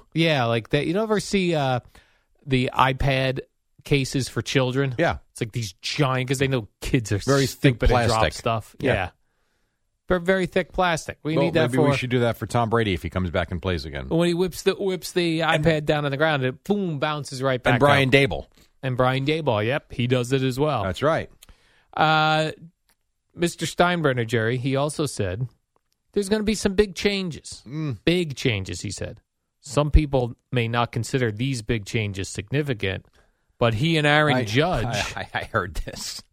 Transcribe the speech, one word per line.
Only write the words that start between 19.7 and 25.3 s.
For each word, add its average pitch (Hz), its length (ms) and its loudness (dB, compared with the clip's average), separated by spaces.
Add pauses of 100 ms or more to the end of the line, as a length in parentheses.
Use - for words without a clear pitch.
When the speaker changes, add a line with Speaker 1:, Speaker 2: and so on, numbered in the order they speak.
Speaker 1:
he 123 160 -4
does 123 240 0
it 135 120 2
as 131 160 -2
well. 139 240 0
Speaker 2:
That's 92 180 -4
right. 135 280 0 (680)
Speaker 1:
Uh, 156 560 2 (840)
Mister 170 300 -2
Steinbrenner, 151 640 0
Jerry, 117 300 0
he 131 180 -2
also 147 300 -2
said 104 420 -4 (640)